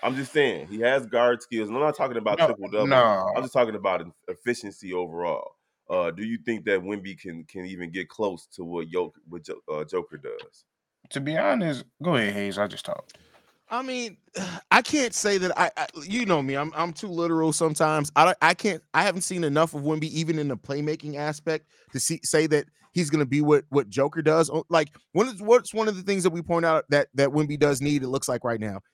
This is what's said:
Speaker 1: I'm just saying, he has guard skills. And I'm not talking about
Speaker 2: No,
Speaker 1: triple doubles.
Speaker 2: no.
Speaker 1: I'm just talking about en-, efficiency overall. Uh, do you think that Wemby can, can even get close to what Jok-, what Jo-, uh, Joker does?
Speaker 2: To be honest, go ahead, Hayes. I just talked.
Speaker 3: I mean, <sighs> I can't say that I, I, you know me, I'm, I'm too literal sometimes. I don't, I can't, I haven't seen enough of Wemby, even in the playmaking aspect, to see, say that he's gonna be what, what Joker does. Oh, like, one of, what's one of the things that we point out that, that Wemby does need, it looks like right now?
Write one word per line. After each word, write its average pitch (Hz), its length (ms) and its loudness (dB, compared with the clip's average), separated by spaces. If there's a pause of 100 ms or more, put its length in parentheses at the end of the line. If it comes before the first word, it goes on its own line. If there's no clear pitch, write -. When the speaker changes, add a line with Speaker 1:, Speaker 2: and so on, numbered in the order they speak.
Speaker 1:
I'm 127 140 -2
just 135 160 -8
saying, 101 360 0
he 107 120 -8
has 127 240 2
guard 120 380 2
skills. 110 260 -4
And 113 80 -6
I'm 139 80 0
not 151 120 0
talking 127 200 -4
about 107 220 0
Speaker 2:
No, 165 80 6
Speaker 1:
triple 98 240 -2
doubles. 110 180 0
Speaker 2:
no. 104 480 4
Speaker 1:
I'm 127 60 -2
just 131 100 -8
talking 117 220 2
about 95 260 0
en-, 85 140 -14 (140)
efficiency 98 640 -6
overall. 85 640 -4 (340)
Uh, 87 200 0
do 92 140 -8
you 113 140 -4
think 101 260 -6
that 98 160 2
Wemby 95 400 -8
can, 82 240 -14
can 90 220 -12
even 90 240 -10
get 90 180 -8
close 98 460 -6
to 92 100 -12
what 85 240 -8
Jok-, 87 240 -4 (160)
what 82 160 -16
Jo-, - 160 -14 (100)
uh, 78 140 -6
Joker 85 320 -6
does? 65 480 -16 (460)
Speaker 2:
To 143 100 -8
be 147 160 -4
honest, 165 480 -2 (180)
go 170 140 0
ahead, 104 160 0
Hayes. 101 260 -6
I 104 80 0
just - 200 -12
talked. - 320 -12 (500)
Speaker 3:
I 240 140 -6
mean, 247 340 -8 (280)
<sighs> 180 260 -8
I 220 100 8
can't 254 320 0
say 202 240 0
that 180 220 0
I, 170 180 4
I, 151 100 -4 (180)
you 220 200 -2
know 175 160 2
me, 135 160 -2
I'm, 151 180 -4
I'm 160 200 -2
too 214 140 -10
literal 165 440 0
sometimes. 156 640 0
I 151 80 8
don't, 185 160 4
I 165 140 6
can't, 180 280 -2 (120)
I 151 80 4
haven't 190 200 0
seen 175 220 -2
enough 156 300 2
of 147 80 -6
Wemby, 156 220 -2
even 156 340 -2
in 147 100 -2
the 127 80 -4
playmaking 151 600 -6
aspect, 151 500 -6 (260)
to 131 80 -4
see, 160 240 -4
say 156 220 4
that 147 180 2 (280)
he's 165 180 0
gonna 147 160 4
be 139 140 2
what, 147 300 6
what 135 180 2
Joker 147 340 0
does. 156 280 4
Oh, 151 180 -2
like, 156 280 0 (160)
one 220 160 2
of, 202 120 -12
what's 220 340 4
one 220 140 0
of 202 80 -2
the 185 60 -10
things 190 220 0
that 180 60 4
we 170 120 -6
point 170 220 0
out 160 260 2
that, 143 240 4
that 139 160 4
Wemby 147 280 0
does 139 220 4
need, 143 240 2
it 127 40 -4
looks 127 200 -4
like 123 160 -2
right 117 160 -2
now? 104 200 -6 (140)